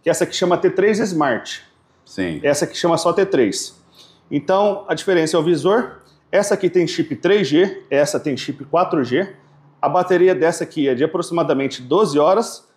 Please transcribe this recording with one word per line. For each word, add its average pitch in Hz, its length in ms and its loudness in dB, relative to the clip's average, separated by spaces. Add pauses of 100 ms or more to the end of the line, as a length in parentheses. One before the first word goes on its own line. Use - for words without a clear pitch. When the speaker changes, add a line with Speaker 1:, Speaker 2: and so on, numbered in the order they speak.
Speaker 1:
que - 60 0
essa 165 160 0
aqui - 100 -6
chama 180 220 0
T 175 140 2
três 202 280 0
Smart. 151 640 -2 (440)
Speaker 2:
Sim. 87 360 -6
Speaker 1:
Essa 143 220 0
aqui - 120 -8
chama 170 200 0
só 170 160 -2
T 190 140 0
três. 131 500 -2 (540)
Então, 196 560 0
a 180 80 -4
diferença 160 440 0
é - 20 4
o - 20 -2
visor. 175 580 0 (300)
Essa 202 220 0
aqui 190 160 0
tem 170 180 2
chip 156 300 -4
três 190 320 2
G, 180 400 2
essa 139 320 0
tem 139 160 -4
chip - 300 -10
quatro 170 360 0
G. 131 320 -2 (460)
A - 80 0
bateria 180 460 4
dessa 165 300 0
aqui 151 220 -2
é 131 80 2
de 120 80 0
aproximadamente 156 800 -2
doze 147 380 0
horas, 196 580 0